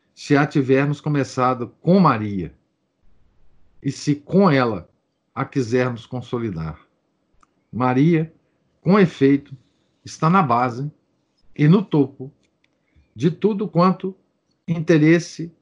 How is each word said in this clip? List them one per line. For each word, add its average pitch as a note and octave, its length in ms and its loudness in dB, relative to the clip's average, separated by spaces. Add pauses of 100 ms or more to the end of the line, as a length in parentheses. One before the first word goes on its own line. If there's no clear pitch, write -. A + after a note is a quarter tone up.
(140)
se - 220 0
a D3 100 2
tivermos C#3+ 540 0
começado B2+ 680 -2 (120)
com F#3+ 200 2
Maria, G#2+ 540 -2 (1300)
e C#3 100 -4
se - 220 -4
com F#3 360 2
ela A#2+ 380 0 (460)
a B2+ 100 -6
quisermos B2 640 -4
consolidar. A2+ 720 -8 (920)
Maria, C#3+ 640 0 (480)
com F#3 180 2
efeito, C#3+ 560 2 (500)
está - 260 -2
na F#3+ 120 4
base B2 480 -2 (680)
e D3 100 2
no F#3+ 180 6
topo C#3 480 -2 (800)
de C#3 160 -2
tudo G#3 380 -4
quanto F#3 480 -2 (500)
interesse, E3 960 0